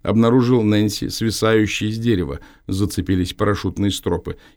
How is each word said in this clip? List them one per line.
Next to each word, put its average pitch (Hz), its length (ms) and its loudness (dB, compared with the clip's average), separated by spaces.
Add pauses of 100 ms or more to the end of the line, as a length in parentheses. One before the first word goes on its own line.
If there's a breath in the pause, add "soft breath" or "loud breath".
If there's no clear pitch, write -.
обнаружил 117 640 4
Нэнси, 104 480 0
свисающей 110 800 0
с 113 60 -8
дерева, 87 420 -2 (260 loud breath)
зацепились 95 680 -2
парашютные 101 560 -2
стропы, - 480 -4 (180 soft breath)